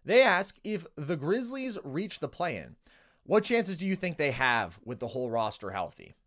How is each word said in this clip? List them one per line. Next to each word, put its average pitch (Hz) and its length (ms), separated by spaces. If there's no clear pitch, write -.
They 226 180
ask, 196 420
"If 185 220
the 160 200
Grizzlies 233 680
reach 156 340
the 185 100
play-in, 107 480
what 208 220
chances 196 340
do 190 80
you 190 100
think 180 220
they 143 140
have 120 520
with 120 140
the 117 100
whole 127 220
roster 107 400
healthy?" 90 440